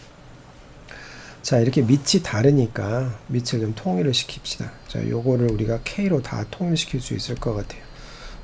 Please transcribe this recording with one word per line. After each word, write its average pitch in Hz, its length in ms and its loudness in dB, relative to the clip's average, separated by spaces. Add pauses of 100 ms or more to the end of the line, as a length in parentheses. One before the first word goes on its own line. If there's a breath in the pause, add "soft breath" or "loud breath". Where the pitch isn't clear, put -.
(1400 loud breath)
자, 131 160 4
이렇게 123 240 6
밑이 143 400 4
다르니까 117 960 2 (100)
밑을 120 320 -2
좀 107 140 -2
통일을 180 380 0
시킵시다. - 580 -6 (160)
자, 113 220 -4
요거를 120 420 2
우리가 110 320 0
K로 185 400 0
다 113 280 -4
통일시킬 165 500 -2
수 120 140 -6
있을 120 220 -4
것 117 180 -2
같아요. - 280 -6 (600 loud breath)